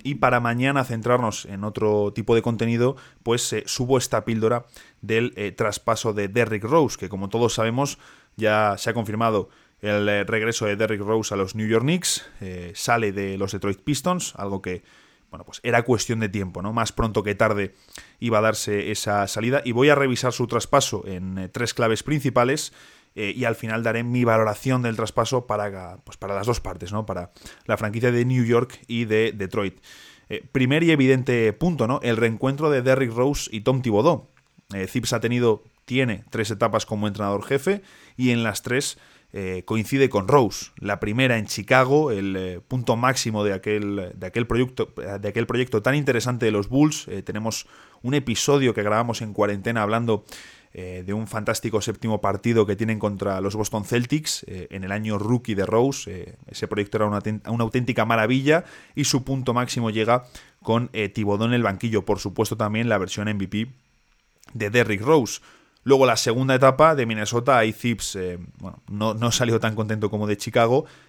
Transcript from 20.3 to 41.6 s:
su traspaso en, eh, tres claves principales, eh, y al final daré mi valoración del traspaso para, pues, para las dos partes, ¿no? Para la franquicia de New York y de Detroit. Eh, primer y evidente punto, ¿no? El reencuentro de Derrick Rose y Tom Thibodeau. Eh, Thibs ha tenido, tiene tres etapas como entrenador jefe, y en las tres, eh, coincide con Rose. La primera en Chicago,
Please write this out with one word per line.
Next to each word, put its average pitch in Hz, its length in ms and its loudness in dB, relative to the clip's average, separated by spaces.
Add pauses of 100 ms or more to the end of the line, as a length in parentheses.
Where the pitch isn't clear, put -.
su 123 140 -2
traspaso 120 600 0
en, 95 320 -8
eh, 92 100 -8
tres 120 260 -4
claves 113 300 0
principales, 135 680 0 (440)
eh, 101 180 -4
y 123 100 -4
al 113 120 0
final 113 260 -4
daré 117 220 0
mi 123 200 0
valoración 113 580 2
del 117 120 0
traspaso 117 520 -2
para, 98 580 -6
pues, - 120 -20
para 98 200 -6
las 98 100 -4
dos 120 140 0
partes, 92 320 -10
¿no? 107 120 -4
Para 90 280 -8 (340)
la 110 100 0
franquicia 113 360 0
de 120 120 2
New 127 200 2
York 120 420 0
y 117 200 -4
de 107 260 2
Detroit. 101 480 -6 (480)
Eh, - 240 -10
primer 135 320 2
y 165 80 6
evidente 127 600 4
punto, 143 360 0
¿no? 135 160 0
El 117 120 2
reencuentro 131 540 0
de 131 120 2
Derrick 131 300 2
Rose 127 400 0
y 110 100 -8
Tom 131 200 2
Thibodeau. 123 460 2 (440)
Eh, 98 180 -6
Thibs 123 220 -2
ha 113 80 0
tenido, 117 440 2 (200)
tiene 123 460 -2
tres 110 220 -4
etapas 107 340 0
como 107 220 -2
entrenador 101 360 -2
jefe, 185 380 -2 (340)
y 127 140 2
en 117 140 2
las 104 180 -4
tres, 127 360 -4 (380)
eh, 92 280 -6
coincide 117 440 2
con 98 200 0
Rose. 127 480 4
La 101 240 -4
primera 117 380 0
en 104 80 -4
Chicago, 131 640 2